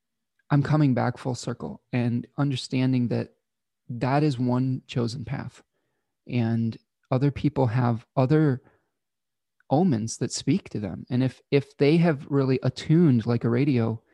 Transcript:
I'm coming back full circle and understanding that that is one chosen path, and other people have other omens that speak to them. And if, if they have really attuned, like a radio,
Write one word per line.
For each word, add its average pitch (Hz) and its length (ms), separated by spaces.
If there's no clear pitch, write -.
I'm 143 140
coming 143 300
back 117 240
full 127 180
circle - 460
and 120 340
understanding 131 720
that 117 240
that 127 340
is 139 160
one 127 480
chosen 120 380
path, - 380
and 113 500
other 135 200
people 135 340
have 120 400
other 139 460
omens 131 460
that 123 140
speak - 380
to 120 100
them. 92 300
And 127 140
if, 131 260
if 139 280
they 147 200
have 165 320
really 131 320
attuned, 139 640
like 120 180
a 117 60
radio, 117 500